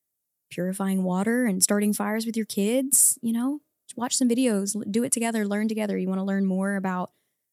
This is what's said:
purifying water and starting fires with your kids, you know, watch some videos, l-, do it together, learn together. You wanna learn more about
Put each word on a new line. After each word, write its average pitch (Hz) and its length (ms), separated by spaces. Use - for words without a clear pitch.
purifying 190 540
water 208 420
and 185 160
starting 208 300
fires 214 340
with 226 100
your 220 100
kids, 254 760
you 226 100
know, 262 280
watch 240 200
some 254 120
videos, 226 480
l-, 208 140
do 226 140
it - 80
together, 226 340
learn 208 220
together. 214 280
You 185 120
wanna 190 160
learn 196 220
more 190 280
about 185 380